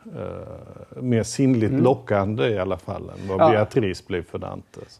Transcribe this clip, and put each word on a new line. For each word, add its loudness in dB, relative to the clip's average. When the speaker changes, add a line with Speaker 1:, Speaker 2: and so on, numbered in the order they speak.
Speaker 1:
eh, -14
mer 2
sinnligt 2
Speaker 2:
Mm. 4
Speaker 1:
lockande 2
i 0
alla -2
fall, -10
än -12
vad 0
Speaker 2:
Ja. 8
Speaker 1:
Beatrice 2
blir -2
för -10
Dante. -12